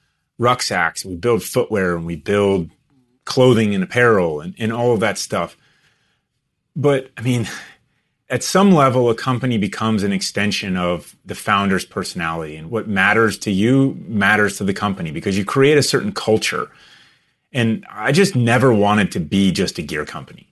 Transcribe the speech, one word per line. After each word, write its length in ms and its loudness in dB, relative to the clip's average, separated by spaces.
rucksacks, 680 -2
we 100 -10
build 260 0
footwear, 540 -2
and 100 -6
we 120 -6
build 520 0
clothing 480 4
and 100 0
apparel 580 0
and, 180 -12
and 140 -4
all 200 0
of 60 0
that 180 0
stuff. 400 -6
But, 420 0
I 40 -14
mean, 260 0
at 140 -4
some 300 4
level, 360 4
a 60 2
company 420 -2
becomes 460 -2
an 80 -2
extension 640 -4
of 480 -4
the 120 -12
founder's 500 0
personality, 720 -8
and 120 -16
what 180 -6
matters 520 2
to 120 -4
you 460 2
matters 500 2
to 80 -4
the 80 0
company 380 -4
because 260 -4
you 80 -2
create 320 2
a 60 4
certain 280 -2
culture. 580 -2
And 360 -2
I 220 -4
just 240 2
never 380 4
wanted 380 2
to 80 -6
be 320 2
just 260 -4
a 40 -6
gear 240 -8
company. 460 -16